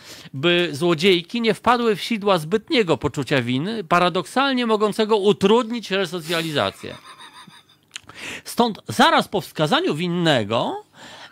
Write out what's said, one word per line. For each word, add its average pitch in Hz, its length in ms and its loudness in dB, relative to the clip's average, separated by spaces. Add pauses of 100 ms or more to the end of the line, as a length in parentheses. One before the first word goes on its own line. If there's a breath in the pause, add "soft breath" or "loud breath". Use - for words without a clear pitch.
(340 loud breath)
by 175 380 2
złodziejki 175 720 0
nie 226 120 2
wpadły 233 420 2
w - 60 -8
sidła 196 360 0
zbytniego 208 600 0
poczucia 139 440 -2
winy, 160 420 -4
paradoksalnie 185 800 0
mogącego 214 520 2
utrudnić 208 760 2
resocjalizację. 160 1040 -2 (1500 loud breath)
Stąd 233 440 0
zaraz 269 400 4
po 196 140 -2
wskazaniu 208 540 0
winnego 170 880 0 (480 loud breath)